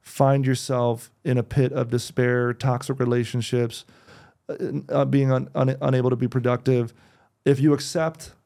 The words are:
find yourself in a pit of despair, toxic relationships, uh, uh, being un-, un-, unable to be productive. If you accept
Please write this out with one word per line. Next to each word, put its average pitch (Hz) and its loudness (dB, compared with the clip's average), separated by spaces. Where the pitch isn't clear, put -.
find 139 2
yourself 123 -2
in 127 2
a 120 0
pit 127 0
of 120 -4
despair, 123 0
toxic 131 -4
relationships, 120 -2
uh, 147 -6
uh, 139 0
being 135 2
un-, 131 0
un-, 131 0
unable 131 2
to 123 0
be 123 -2
productive. 123 0
If 139 4
you 147 6
accept 160 -4